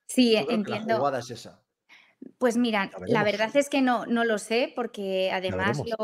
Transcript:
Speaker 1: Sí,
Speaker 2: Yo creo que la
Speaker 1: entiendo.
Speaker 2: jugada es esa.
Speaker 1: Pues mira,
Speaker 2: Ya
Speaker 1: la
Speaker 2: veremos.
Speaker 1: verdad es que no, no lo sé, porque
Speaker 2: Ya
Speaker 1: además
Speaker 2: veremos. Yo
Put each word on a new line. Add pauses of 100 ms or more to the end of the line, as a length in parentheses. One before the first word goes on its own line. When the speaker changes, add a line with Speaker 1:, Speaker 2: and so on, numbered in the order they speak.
Speaker 1:
Sí,
Speaker 2:
Yo
creo
que
la
Speaker 1:
entiendo.
Speaker 2:
jugada
es
esa. (760)
Speaker 1:
Pues
mira,
Speaker 2:
Ya
Speaker 1:
la
Speaker 2:
veremos.
Speaker 1:
verdad
es
que
no,
no
lo
sé,
porque
Speaker 2:
Ya
Speaker 1:
además
Speaker 2:
veremos.
Yo